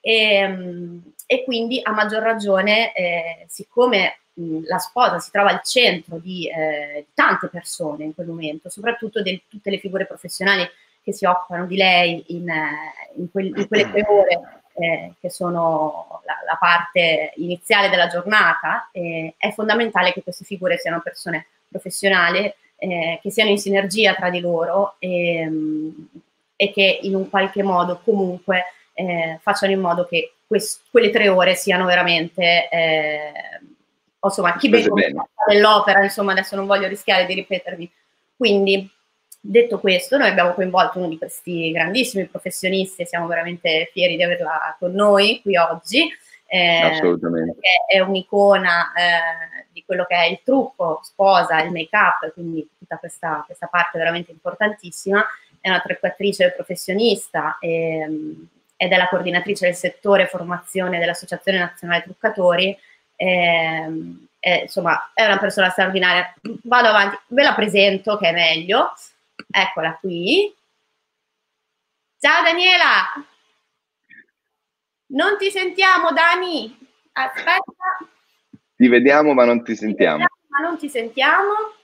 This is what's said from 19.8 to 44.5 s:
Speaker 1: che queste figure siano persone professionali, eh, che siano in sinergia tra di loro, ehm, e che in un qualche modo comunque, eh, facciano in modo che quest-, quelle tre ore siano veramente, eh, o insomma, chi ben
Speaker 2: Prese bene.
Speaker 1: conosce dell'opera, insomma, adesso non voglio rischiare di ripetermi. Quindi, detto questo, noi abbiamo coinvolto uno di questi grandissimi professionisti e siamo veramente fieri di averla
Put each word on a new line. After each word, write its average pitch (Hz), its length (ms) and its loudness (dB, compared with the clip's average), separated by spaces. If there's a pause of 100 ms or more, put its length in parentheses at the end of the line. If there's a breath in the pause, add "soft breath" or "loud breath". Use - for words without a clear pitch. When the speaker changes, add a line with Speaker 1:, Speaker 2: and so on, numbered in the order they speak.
Speaker 1:
che 190 100 -8
queste 180 220 -14
figure 180 340 -4
siano 170 240 -6
persone - 440 -10 (220)
professionali, 185 840 0 (240)
eh, 170 460 -4
che 196 80 -6
siano 214 200 2
in 202 80 4
sinergia 196 560 0
tra 180 160 -2
di 175 100 -4
loro, 175 580 -2
ehm, 160 1120 -4 (480)
e 202 160 2
che 196 300 2
in 196 120 -2
un 190 160 -2
qualche 196 320 0
modo 180 420 0
comunque, 185 600 -2 (300 loud breath)
eh, 165 460 -4
facciano 196 320 0
in 190 80 0
modo 175 260 0
che 165 260 -4 (140)
quest-, - 440 -4
quelle 214 200 4
tre 214 180 2
ore 185 260 4
siano 185 320 0
veramente, 175 800 2
eh, 151 640 -2 (840)
o 196 100 -2
insomma, 175 280 0
chi - 120 -4
ben 214 140 6
Speaker 2:
Prese - 80 4
bene. 196 220 4
Speaker 1:
conosce - 200 -10 (140)
dell'opera, 208 560 6
insomma, 196 300 -2
adesso 196 240 -4
non 196 100 -6
voglio 196 220 0
rischiare 190 360 0
di 185 100 -4
ripetermi. 180 560 -8 (460)
Quindi, 196 540 2 (500)
detto 220 400 2
questo, 190 380 0
noi 247 100 4
abbiamo 180 240 2
coinvolto 185 460 0
uno 180 100 -4
di 160 80 -6
questi 170 540 -6
grandissimi 185 560 -2
professionisti 185 760 -4
e 170 40 -6
siamo 170 200 -6
veramente 170 640 -4
fieri 175 240 0
di 170 60 0
averla 160 560 -4